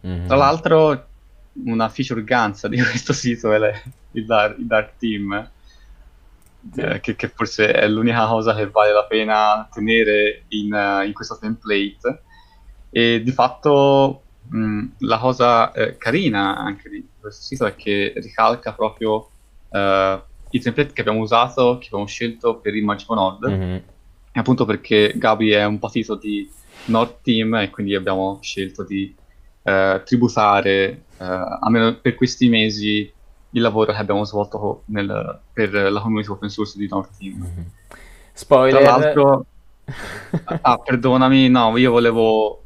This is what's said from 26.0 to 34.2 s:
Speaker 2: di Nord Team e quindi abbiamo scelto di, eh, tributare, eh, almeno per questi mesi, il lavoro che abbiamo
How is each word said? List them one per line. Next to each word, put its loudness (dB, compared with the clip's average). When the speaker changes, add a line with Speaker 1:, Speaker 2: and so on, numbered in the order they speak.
Speaker 2:
di -8
Nord 0
Team 0
e -2
quindi -4
abbiamo -2
scelto -10
di, -6
eh, 2
tributare, 2
eh, -14
almeno 2
per -2
questi 0
mesi, 0
il -2
lavoro 2
che -4
abbiamo -2